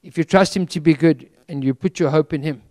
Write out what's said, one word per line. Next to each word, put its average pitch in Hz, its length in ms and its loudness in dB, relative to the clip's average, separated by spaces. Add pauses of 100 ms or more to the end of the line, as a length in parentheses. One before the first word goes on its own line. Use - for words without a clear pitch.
if 170 160 -10
you 165 60 0
trust 185 320 2
him 185 100 -2
to 170 140 -8
be 156 140 4
good 147 360 0 (180)
and 143 140 -8
you 131 100 0
put - 280 -6
your 147 100 0
hope 156 220 0
in 143 100 -6
him 143 280 -8